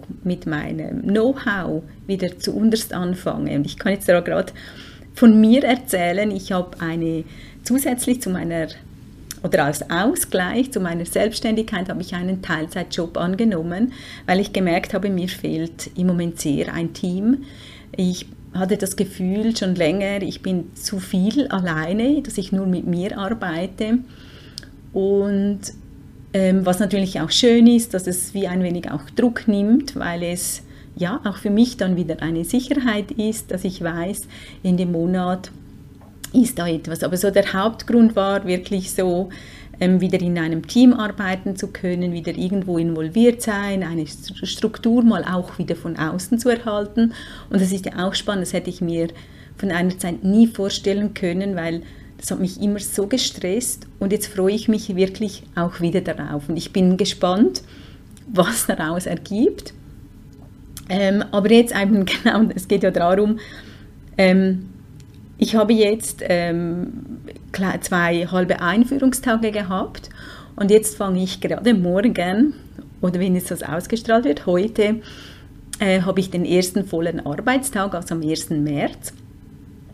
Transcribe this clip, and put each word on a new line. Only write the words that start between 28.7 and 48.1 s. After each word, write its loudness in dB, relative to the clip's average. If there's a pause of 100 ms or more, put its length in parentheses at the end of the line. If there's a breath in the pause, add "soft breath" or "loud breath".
auch -8
Druck 0
nimmt, 2
weil -6
es -6 (340 loud breath)
ja -2
auch -4
für -4
mich 4
dann 0
wieder -2
eine -2
Sicherheit 0
ist, -4
dass -6
ich -4
weiß, -6 (360 loud breath)
Ende 2
Monat -2 (840)
ist 2
da -2
etwas. -4
Aber 0
so 2
der 4
Hauptgrund 4
war 0
wirklich -2
so, 0 (500 loud breath)
ähm, 4
wieder 2
in 0
einem -2
Team 8
arbeiten -4
zu -8
können, -2
wieder -6
irgendwo -2
involviert 4
sein, -2
eine -4
Stru-, -12
Struktur 0
mal 4
auch -4
wieder -4
von -8
außen -2
zu 0
erhalten. 0 (360 loud breath)
Und 2
das 2
ist -4
ja -4
auch -4